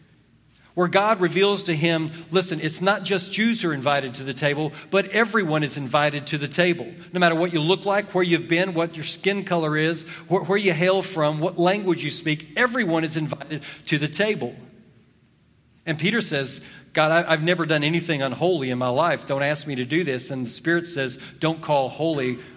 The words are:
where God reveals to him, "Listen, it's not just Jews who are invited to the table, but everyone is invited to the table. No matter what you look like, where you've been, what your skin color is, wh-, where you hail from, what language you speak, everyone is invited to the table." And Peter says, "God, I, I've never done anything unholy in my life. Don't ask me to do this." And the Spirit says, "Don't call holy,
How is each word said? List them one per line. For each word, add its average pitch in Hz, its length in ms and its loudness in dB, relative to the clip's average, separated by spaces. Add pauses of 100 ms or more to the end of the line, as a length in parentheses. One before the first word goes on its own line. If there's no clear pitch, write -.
(760)
where 175 140 2
God 196 340 4
reveals 190 420 2
to 175 100 0
him, 160 360 0 (200)
"Listen, 180 300 0
it's 156 220 -4
not 196 200 2
just 185 300 -2
Jews 226 300 0
who 170 80 2
are 147 40 0
invited 135 400 0
to 135 100 -10
the 135 100 -6
table, 147 400 -2 (160)
but 196 160 2
everyone 202 560 2
is 147 160 -4
invited 147 500 0
to 160 100 -2
the 139 100 -4
table. 170 380 2 (280)
No 180 60 0
matter 170 140 6
what 175 200 0
you 151 80 2
look 185 240 2
like, 202 280 0
where 185 80 4
you've 160 240 2
been, 175 280 2
what 165 200 -2
your 156 100 -8
skin 196 400 -2
color 156 340 0
is, 160 260 0 (240)
wh-, 180 180 0
where 196 120 2
you 190 160 2
hail 185 260 2
from, 156 400 0
what 180 180 -2
language 180 460 2
you 147 60 -4
speak, 156 460 -4
everyone 220 480 2
is 156 120 -4
invited 151 460 -6 (240)
to 156 100 0
the 143 100 0
table." 156 480 -2 (1300)
And 160 120 -4
Peter 208 220 0
says, 139 400 -4 (320)
"God, 156 180 4
I, 160 220 4
I've 156 100 2
never 170 220 2
done 151 180 2
anything 165 380 0
unholy 139 480 0
in 123 80 -2
my 127 140 0
life. 147 360 2
Don't 139 160 0
ask 147 240 -2
me 143 100 -6
to 127 100 -2
do 160 180 0
this." 127 260 -4
And 131 140 -6
the 113 60 -8
Spirit 170 360 -2
says, 131 320 -6 (220)
"Don't 156 220 0
call 139 260 2
holy, 139 480 -2 (200)